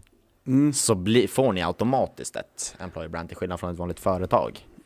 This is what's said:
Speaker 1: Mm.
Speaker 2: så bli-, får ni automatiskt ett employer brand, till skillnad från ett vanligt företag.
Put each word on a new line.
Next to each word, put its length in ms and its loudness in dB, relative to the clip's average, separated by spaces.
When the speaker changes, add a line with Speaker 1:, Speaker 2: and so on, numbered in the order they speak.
Speaker 1:
Mm. 260 4
Speaker 2:
så 220 2
bli-, 320 4
får 260 2
ni 100 -2
automatiskt 720 0
ett 440 -10
employer 300 -10
brand, 200 -8
till 80 -14
skillnad 220 -6
från 120 -4
ett 60 -8
vanligt 220 -4
företag. 680 0